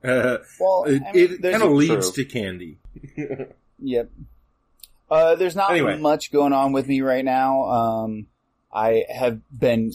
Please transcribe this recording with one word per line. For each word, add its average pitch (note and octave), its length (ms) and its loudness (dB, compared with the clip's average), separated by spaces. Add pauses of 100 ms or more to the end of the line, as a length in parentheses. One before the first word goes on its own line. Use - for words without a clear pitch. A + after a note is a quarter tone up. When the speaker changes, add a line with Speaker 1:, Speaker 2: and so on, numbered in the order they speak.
Speaker 1:
Uh, B2 360 0 (240)
Speaker 2:
Well, F#3 240 2
Speaker 1:
it, C#3 200 2
Speaker 2:
I G3 60 -14
mean, F3+ 140 6
Speaker 1:
it F3 160 -4
Speaker 2:
there's F#3 160 0
Speaker 1:
kinda A3 100 4
Speaker 3:
a D3 80 4
Speaker 1:
leads B2+ 380 2
Speaker 3:
True. C3+ 100 -4
Speaker 1:
to C3+ 80 -10
candy. F#2 460 -8 (400)
<laughs> C3 300 -10 (340)
Speaker 2:
Yep. B2 280 -4 (1000)
Uh, D#3+ 260 4
there's F3 200 -2
not G3 160 0
Speaker 1:
Anyway. D3 260 0
Speaker 2:
much D3+ 340 0
going C#3+ 220 4
on C3+ 180 2
with C3+ 160 -2
me C3+ 140 0
right C3 240 0
now. C3 380 0
Um, A2+ 640 -4 (440)
I A2+ 380 0
have A#2+ 300 -4 (120)
been A2+ 440 0